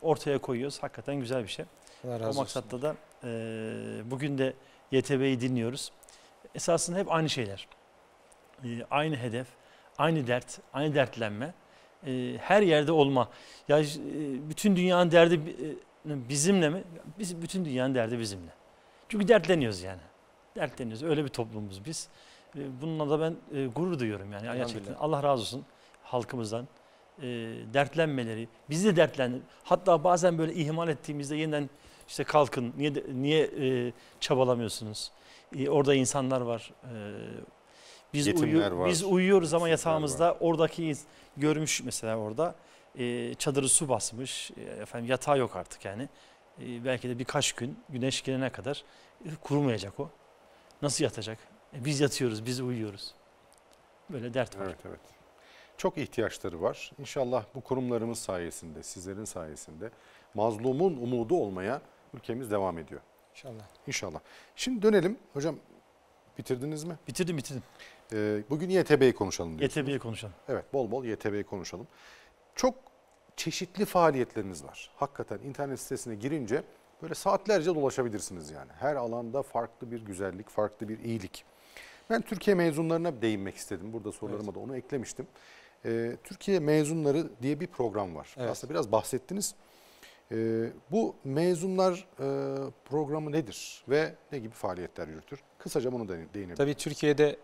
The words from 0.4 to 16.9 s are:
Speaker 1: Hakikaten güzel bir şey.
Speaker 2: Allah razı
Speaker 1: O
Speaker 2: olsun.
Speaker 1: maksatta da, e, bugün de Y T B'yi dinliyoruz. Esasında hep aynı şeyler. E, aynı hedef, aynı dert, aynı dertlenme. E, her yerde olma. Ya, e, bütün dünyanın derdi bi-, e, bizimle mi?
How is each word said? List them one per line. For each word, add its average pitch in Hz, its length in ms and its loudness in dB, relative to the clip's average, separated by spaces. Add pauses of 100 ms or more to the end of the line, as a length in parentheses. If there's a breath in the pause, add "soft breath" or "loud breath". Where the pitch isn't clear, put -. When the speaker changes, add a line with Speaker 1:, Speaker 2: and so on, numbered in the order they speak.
Speaker 1:
Hakikaten 143 320 -8
güzel 127 280 -2
bir 98 40 -8
şey. 160 180 -8 (380 loud breath)
Speaker 2:
Allah 123 100 -6
razı 113 120 -4
Speaker 1:
O - 20 0
Speaker 2:
olsun. 135 140 0
Speaker 1:
maksatta 123 400 -6
da, 151 140 -2 (280)
e, 127 40 -10 (840)
bugün 139 260 -2
de 131 160 2 (380 loud breath)
Y 131 100 6
T 135 180 0
B'yi 131 220 2
dinliyoruz. 127 500 -2 (640 loud breath)
Esasında 170 420 0
hep 180 140 -2
aynı 160 180 2
şeyler. 104 380 -4 (960)
E, 123 40 -8 (240)
aynı 151 240 2
hedef, 120 320 -4 (500 loud breath)
aynı 151 300 4
dert, 123 320 -2 (140)
aynı 143 220 0
dertlenme. 120 580 0 (520 soft breath)
E, 127 360 -4
her 202 200 6
yerde 151 300 6
olma. 139 380 6 (380 loud breath)
Ya, 147 120 8
e, 151 60 4 (640)
bütün 196 260 4
dünyanın 180 360 6
derdi 170 340 10
bi-, 156 320 -8 (320)
e, 131 200 -6
bizimle 156 400 6
mi? 180 140 -2 (360)